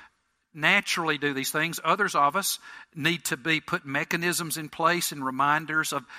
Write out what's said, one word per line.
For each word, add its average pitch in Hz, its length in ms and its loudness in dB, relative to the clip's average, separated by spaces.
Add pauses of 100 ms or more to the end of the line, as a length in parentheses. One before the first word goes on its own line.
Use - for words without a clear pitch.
(540)
naturally 160 640 2
do 143 160 0
these 135 180 -2
things. 160 320 -2
Others 190 320 2
of 147 220 4
us - 220 -2 (360)
need 160 300 -2
to 156 140 -2
be 156 200 0
put 170 280 -6
mechanisms 160 720 -2
in 156 100 -8
place 165 420 2
and 147 140 -8
reminders 151 720 2
of, 135 100 -4 (140)